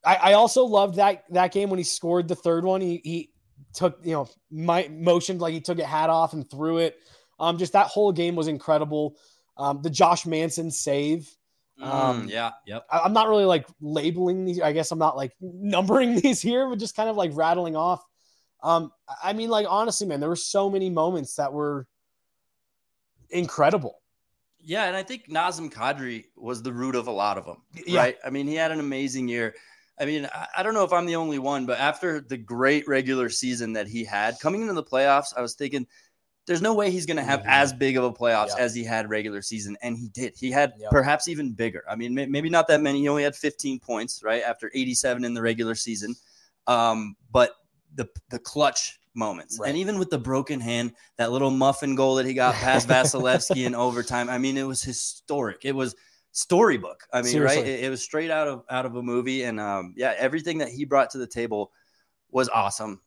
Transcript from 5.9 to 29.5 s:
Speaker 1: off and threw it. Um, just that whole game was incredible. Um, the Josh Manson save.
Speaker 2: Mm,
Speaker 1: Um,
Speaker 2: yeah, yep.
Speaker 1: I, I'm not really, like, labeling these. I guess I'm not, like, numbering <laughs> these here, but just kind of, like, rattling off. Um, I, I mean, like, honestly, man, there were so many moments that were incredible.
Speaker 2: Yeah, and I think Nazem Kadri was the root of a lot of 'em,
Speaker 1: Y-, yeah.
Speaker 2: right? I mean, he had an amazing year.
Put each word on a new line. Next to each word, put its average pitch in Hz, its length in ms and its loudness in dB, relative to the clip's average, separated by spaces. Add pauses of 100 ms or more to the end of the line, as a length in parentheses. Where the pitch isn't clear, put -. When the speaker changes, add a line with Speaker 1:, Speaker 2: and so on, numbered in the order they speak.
Speaker 1:
off 165 240 4
and 147 140 -8
threw 156 300 -2
it. 165 180 0 (420)
Um, 170 180 0
just 175 160 -2
that 208 140 6
whole 202 260 2
game 170 240 0
was 160 120 0
incredible. 151 680 0 (400)
Um, 143 240 -2
the 160 80 -4
Josh 170 380 4
Manson 160 440 -2
save. 147 600 -2 (500)
Speaker 2:
Mm, 131 60 -10
Speaker 1:
Um, 131 420 0
Speaker 2:
yeah, 113 220 -4 (160)
yep. 104 240 -12
Speaker 1:
I, 160 100 2
I'm 190 140 2
not 220 160 6
really, 208 160 6
like, 165 200 4 (140)
labeling 170 640 -2
these. 180 160 -2
I 156 120 2
guess 156 180 -2
I'm 160 80 -4
not, 151 180 4
like, 135 240 -6
numbering 196 760 0
<laughs> 180 40 4
these 262 220 2
here, 247 260 2
but 240 100 -6
just 220 180 -8
kind 220 120 0
of, 220 80 -2
like, 180 160 0
rattling 165 440 0
off. 175 280 0 (580)
Um, 165 300 2 (160)
I, 160 220 -6
I - 20 -4
mean, 226 160 -4
like, 214 220 2
honestly, 208 360 0
man, 147 140 -2
there 147 80 -2
were 170 80 -2
so 196 320 0
many 190 220 -2
moments 160 460 0
that 143 180 -2
were 147 320 -4 (1400)
incredible. 160 720 0 (600)
Speaker 2:
Yeah, 185 220 -2
and 185 120 -2
I 190 60 -4
think 220 280 -14
Nazem 160 420 -2
Kadri 123 520 -4 (120)
was 117 260 -8
the 127 100 -6
root 123 220 -4
of 117 120 0
a 120 60 -6
lot 101 260 0
of 90 100 -12
'em, - 80 -14 (180)
Speaker 1:
Y-, 175 120 -18
yeah. 175 140 2
Speaker 2:
right? 123 240 2
I - 60 -8
mean, 139 160 -4
he 151 80 -4
had 160 180 0
an 156 80 -4
amazing 135 480 -4
year. 117 260 -4 (440)